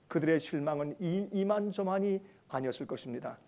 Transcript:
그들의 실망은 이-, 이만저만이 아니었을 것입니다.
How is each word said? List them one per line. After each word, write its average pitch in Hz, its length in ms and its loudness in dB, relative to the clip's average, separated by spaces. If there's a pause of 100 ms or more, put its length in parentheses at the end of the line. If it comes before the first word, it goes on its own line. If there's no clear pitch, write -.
그들의 156 320 4
실망은 147 600 -2
이-, 190 320 0
이만저만이 196 920 2 (280)
아니었을 131 360 -2
것입니다. 123 520 -6 (100)